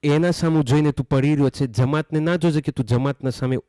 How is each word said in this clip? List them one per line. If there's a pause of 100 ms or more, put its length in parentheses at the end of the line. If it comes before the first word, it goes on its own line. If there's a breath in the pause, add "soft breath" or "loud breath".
એના
સામું
જોઈને
તું
પડી
રહ્યો
છે.
જમાતને
ના
જોજે
કે
તું
જમાતના
સામે (120)